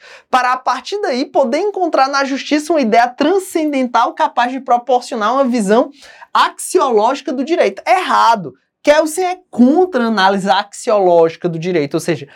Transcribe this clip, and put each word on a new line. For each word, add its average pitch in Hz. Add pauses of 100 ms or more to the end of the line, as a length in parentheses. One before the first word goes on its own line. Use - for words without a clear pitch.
(320)
Para 254
a 262
partir 254
daí 294
poder 277
encontrar 349
na 277
justiça 285
uma 302
ideia 233
transcendental 285
capaz 254
de 269
proporcionar 240
uma 269
visão 233 (420)
axiológica 277
do 254
direito. 247
Errado. 226 (260)
Kelsen 311
é 359 (120)
contra 294
a -
análise 196
axiológica 180
do 165
direito, 175
ou 160
seja, 156